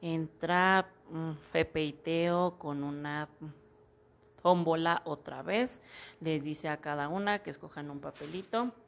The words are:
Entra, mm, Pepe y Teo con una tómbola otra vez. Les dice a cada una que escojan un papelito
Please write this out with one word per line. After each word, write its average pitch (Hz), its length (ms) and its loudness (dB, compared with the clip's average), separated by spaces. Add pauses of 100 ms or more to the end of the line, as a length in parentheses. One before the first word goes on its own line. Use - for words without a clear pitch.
Entra, 180 880 2 (180)
mm, 160 220 -4 (220)
Pepe 160 320 2
y 147 80 -4
Teo 175 680 2
con 143 240 -4
una 147 460 -4 (1120)
tómbola 170 640 4
otra 143 360 -8
vez. 208 400 0 (380)
Les 156 240 0
dice 151 240 -6
a 151 140 -4
cada 147 260 -4
una 202 320 0
que 180 120 -10
escojan 147 380 -12
un 143 120 -10
papelito 185 720 -4 (140)